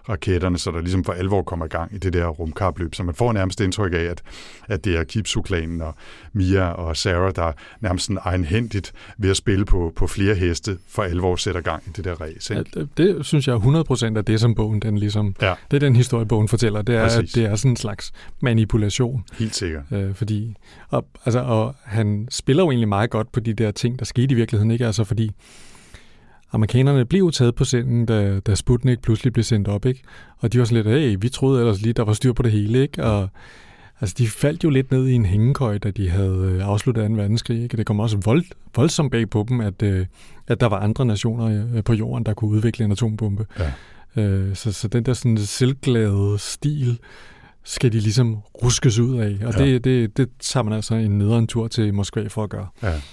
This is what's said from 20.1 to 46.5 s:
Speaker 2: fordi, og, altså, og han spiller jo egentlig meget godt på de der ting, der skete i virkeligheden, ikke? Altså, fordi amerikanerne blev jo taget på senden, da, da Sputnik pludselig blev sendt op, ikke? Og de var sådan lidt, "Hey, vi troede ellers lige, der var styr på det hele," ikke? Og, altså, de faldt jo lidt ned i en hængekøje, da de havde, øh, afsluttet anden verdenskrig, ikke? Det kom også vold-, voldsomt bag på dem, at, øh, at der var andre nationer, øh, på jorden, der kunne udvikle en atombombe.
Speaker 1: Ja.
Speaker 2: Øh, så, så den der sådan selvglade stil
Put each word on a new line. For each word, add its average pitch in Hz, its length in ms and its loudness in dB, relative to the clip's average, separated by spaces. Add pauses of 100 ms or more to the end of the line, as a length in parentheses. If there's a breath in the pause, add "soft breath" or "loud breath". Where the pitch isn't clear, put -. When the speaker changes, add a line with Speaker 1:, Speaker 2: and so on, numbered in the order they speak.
Speaker 2:
fordi, 107 400 -4 (360 loud breath)
og, 131 160 -2 (180)
altså, 120 160 0
og 120 340 0 (100)
han 107 460 -2
spiller 147 340 2
jo 160 60 2
egentlig 117 180 2
meget 101 220 0
godt 110 220 -4
på 123 80 -2
de 110 140 -4
der 107 160 0
ting, 123 280 -4
der 117 60 -6
skete 131 280 0
i - 20 4
virkeligheden, 113 360 2
ikke? 120 160 0
Altså, 110 180 0
fordi 107 260 -2 (1200 loud breath)
amerikanerne 127 520 4
blev 175 140 0
jo 185 120 4
taget 123 240 2
på 143 100 0
senden, 120 420 0
da, 101 340 2
da 101 140 0
Sputnik 123 480 2
pludselig 117 300 0
blev 113 120 2
sendt 104 240 0
op, 104 180 -2
ikke? 131 160 -2 (360 loud breath)
Og 113 140 -2
de 120 60 4
var 123 60 4
sådan 113 200 2
lidt, - 20 0 (140)
"Hey, 113 200 2
vi 113 80 -2
troede 135 320 2
ellers 107 200 2
lige, 113 120 0
der 120 100 0
var 107 100 2
styr 123 200 2
på 120 100 0
det 113 100 4
hele," 107 300 2
ikke? 143 220 -2
Og, 101 240 2 (720 loud breath)
altså, 101 180 -4
de 117 100 2
faldt 156 360 -2
jo 160 60 4
lidt 131 200 2
ned 131 160 2
i 131 60 2
en 117 140 4
hængekøje, 107 520 2
da 104 120 -4
de 95 200 -2
havde, 95 420 0
øh, 95 140 -2
afsluttet 110 360 0
anden 107 160 0
verdenskrig, 113 440 0
ikke? 120 140 -6
Det 107 100 -2
kom 104 140 0
også 107 240 0
vold-, 135 200 2 (320)
voldsomt 139 360 2
bag 113 180 0
på 107 180 0
dem, 123 120 0
at, 101 220 -4
øh, 95 240 0 (400 loud breath)
at 120 140 0
der 123 60 4
var 101 120 2
andre 107 260 0
nationer, 113 720 0
øh, 107 80 -2
på 117 80 2
jorden, 117 340 -2
der 107 80 -2
kunne 107 160 -2
udvikle 110 340 0
en 101 80 2
atombombe. 107 540 -2 (120)
Speaker 1:
Ja. - 640 -6
Speaker 2:
Øh, 98 340 0
så, 104 160 -4
så - 160 -6
den 117 180 0
der 131 60 2
sådan 113 260 2
selvglade 104 1000 0
stil 135 600 -2 (640 loud breath)